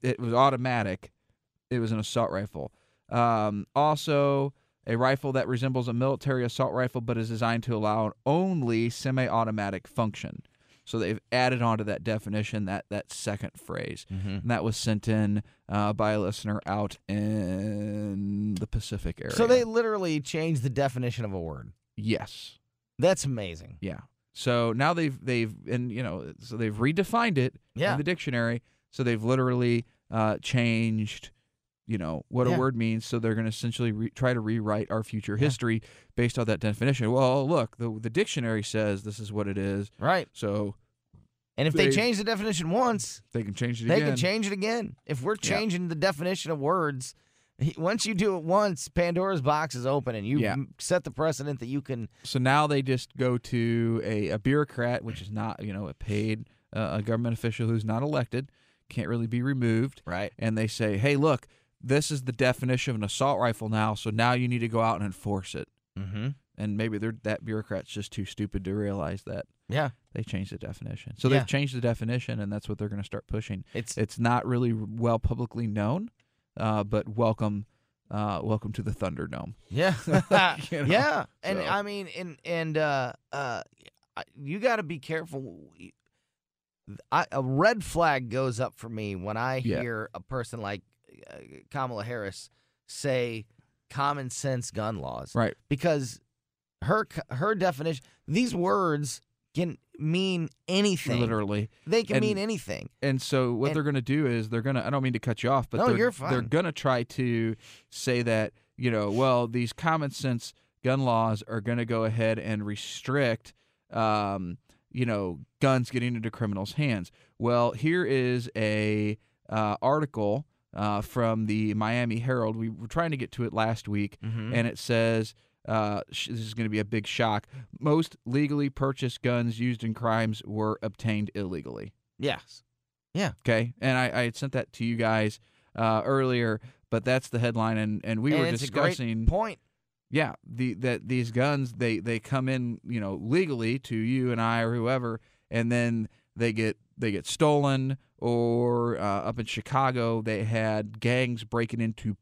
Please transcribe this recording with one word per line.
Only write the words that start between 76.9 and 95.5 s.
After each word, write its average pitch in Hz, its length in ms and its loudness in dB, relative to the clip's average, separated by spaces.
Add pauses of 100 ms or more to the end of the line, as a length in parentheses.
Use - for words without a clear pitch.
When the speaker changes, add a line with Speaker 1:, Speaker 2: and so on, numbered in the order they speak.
Speaker 1:
welcome, 110 560 0 (460)
uh, 104 320 -2
welcome 110 300 0
to 113 100 -6
the 104 80 -4
Thunderdome. 82 640 -6 (160)
Speaker 2:
Yeah. 165 240 2 (120)
<laughs> 185 600 4
Speaker 1:
<laughs> - 40 -14
You 170 100 -2
know, 147 40 0
Speaker 2:
Yeah. 226 400 2 (180)
And 196 180 -2
Speaker 1:
so. 165 40 -4
Speaker 2:
I 196 180 0
mean, 202 260 -10 (100)
and, 175 260 -12
and, 160 320 -2
uh, 139 360 2 (200)
uh, 127 300 -4 (540)
I, - 80 -8 (120)
you 147 220 -6
gotta 220 240 2
be 160 160 -8
careful. 135 720 -8 (1400)
I, - 180 4
a 135 120 0
red 160 420 4
flag 143 460 0
goes 127 280 0
up 123 160 -4
for - 140 -14
me 107 260 -6
when 98 220 -6
I 127 220 -2
Speaker 1:
Yeah. 120 220 0
Speaker 2:
hear 113 320 -6
a - 80 -12
person 120 400 -8
like 101 220 -6 (480)
uh, - 60 -16 (340)
Kamala 123 340 -4
Harris 107 460 -8 (360)
say 123 600 -2 (420)
common 139 420 -2
sense 127 400 -2
gun 110 280 -4
laws. 65 360 -8
Speaker 1:
Right. 113 200 2 (140)